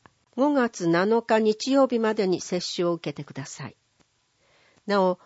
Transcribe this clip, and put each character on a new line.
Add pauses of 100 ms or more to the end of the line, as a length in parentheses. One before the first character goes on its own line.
(380)
五
月
七
日
日
曜
日
ま
で
に
接 (100)
種
を
受
け
て
く
だ
さ
い。 (1120)
な
お、